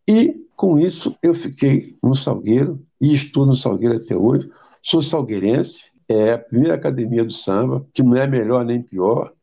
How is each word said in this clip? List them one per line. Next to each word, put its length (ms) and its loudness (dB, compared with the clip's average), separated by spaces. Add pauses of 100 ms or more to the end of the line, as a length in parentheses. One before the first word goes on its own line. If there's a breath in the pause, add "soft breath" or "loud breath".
e, 280 4 (200)
com 220 2
isso, 460 -2
eu 100 4
fiquei 680 -2
no 120 2
Salgueiro 640 0 (220)
e 120 4
estou 320 0
no 100 4
Salgueiro 420 0
até 180 -6
hoje. 340 0 (340 soft breath)
Sou 180 0
salgueirense, 800 -2 (280)
é 220 2
a 60 0
primeira 380 0
academia 460 -4
do 120 -4
samba, 600 -4
que 80 -2
não 140 4
é 100 2
melhor 380 0
nem 180 -2
pior, 600 -2